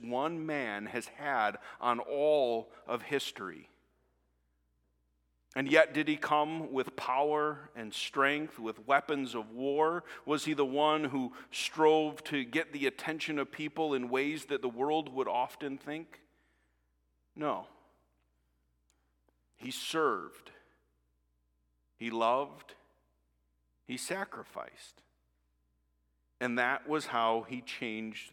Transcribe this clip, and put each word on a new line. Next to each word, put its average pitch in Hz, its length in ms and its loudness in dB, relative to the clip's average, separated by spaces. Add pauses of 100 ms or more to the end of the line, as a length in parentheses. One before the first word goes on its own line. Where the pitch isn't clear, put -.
one 143 440 -2
man 113 420 -4
has 110 200 -4 (100)
had 117 400 0 (220)
on 120 200 2
all 139 720 2 (160)
of 120 160 -2
history. 101 640 -4 (1900)
And 135 160 0
yet, 151 240 8
did 151 140 0
he 151 80 2
come 151 560 0
with 131 240 -2
power 147 800 0
and 110 180 -8
strength, 147 640 2
with 110 300 -6
weapons 139 480 2
of 110 160 -6
war? 147 540 0 (200)
Was 143 200 2
he 156 80 0
the 143 120 4
one 151 380 4
who 127 300 -2 (180)
strove 156 720 4
to 139 200 -2
get 147 260 -4
the 139 160 0
attention 156 500 -4
of 139 140 -2
people 151 420 -2
in 123 140 0
ways 139 380 0
that 143 160 -2
the 123 80 0
world 139 440 -2
would 131 140 -2
often 135 500 -2
think? 156 440 -10 (1120)
No. 139 300 -2 (1900)
He 127 140 -10
served. 123 800 -2 (1500)
He 117 120 -6
loved. 117 640 0 (1120)
He 127 120 -8
sacrificed. - 1040 -8 (1400)
And 123 200 0
that 127 280 2
was 147 200 -2
how 113 420 2
he 131 100 -6
changed 110 720 -8